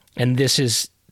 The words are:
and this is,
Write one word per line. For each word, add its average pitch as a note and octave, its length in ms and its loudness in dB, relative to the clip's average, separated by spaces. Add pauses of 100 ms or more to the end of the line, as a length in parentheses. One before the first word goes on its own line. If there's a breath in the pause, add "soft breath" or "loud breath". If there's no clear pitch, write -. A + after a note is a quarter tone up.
(160)
and B2 200 0
this C3+ 240 0
is, A#2+ 280 -2 (240)